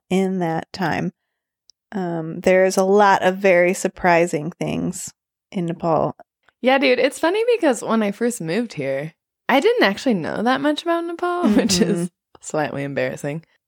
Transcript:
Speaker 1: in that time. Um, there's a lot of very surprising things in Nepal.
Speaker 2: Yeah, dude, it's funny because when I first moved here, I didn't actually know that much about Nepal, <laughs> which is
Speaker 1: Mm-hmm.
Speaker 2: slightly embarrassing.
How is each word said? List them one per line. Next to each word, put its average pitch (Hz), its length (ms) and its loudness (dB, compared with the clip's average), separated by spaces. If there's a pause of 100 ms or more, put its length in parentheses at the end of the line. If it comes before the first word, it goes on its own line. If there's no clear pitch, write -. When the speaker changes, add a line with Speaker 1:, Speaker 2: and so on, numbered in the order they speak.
Speaker 1:
in 190 300 0
that 165 340 -4
time. 175 400 -4 (800)
Um, 170 480 -6
there's 185 360 4
a 190 80 2
lot 196 380 4
of 185 140 2
very 180 380 4
surprising 175 800 0
things 165 600 -6 (380)
in 175 160 -4
Nepal. 160 500 -2 (460)
Speaker 2:
Yeah, 254 160 4
dude, 254 200 2
it's 285 200 0
funny 381 240 0 (120)
because 277 280 0
when 226 200 0
I 202 80 0
first 233 300 -4
moved 180 340 -4
here, 135 380 -6 (360)
I 254 120 4
didn't 453 240 2
actually 220 300 0
know 175 280 -4
that 262 200 0
much 294 200 0
about 339 220 -2
Nepal, 349 440 -2
<laughs> 208 80 4
which 196 240 2
is 170 280 0
Speaker 1:
Mm-hmm. - 320 -20
Speaker 2:
slightly 147 440 -4
embarrassing. 143 600 -6 (240)